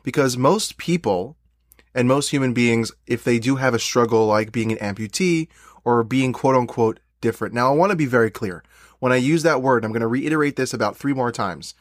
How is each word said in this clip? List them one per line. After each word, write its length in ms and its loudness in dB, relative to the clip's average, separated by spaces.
because 340 0
most 400 0
people 580 -2
and 120 2
most 220 2
human 240 0
beings, 380 2
if 160 -4
they 160 2
do 160 0
have 180 0
a 60 0
struggle 480 2
like 240 0
being 200 -2
an 60 -2
amputee 680 -2
or 200 2
being, 300 0
quote 220 0
unquote, 440 0
different. 300 -4
Now, 160 0
I 40 2
wanna 200 2
be 100 0
very 260 2
clear. 320 -8
When 120 0
I 60 4
use 260 2
that 180 2
word, 220 2
I'm 80 -4
gonna 160 -2
reiterate 480 -2
this 180 -2
about 220 -2
three 180 -4
more 180 -2
times. 500 -8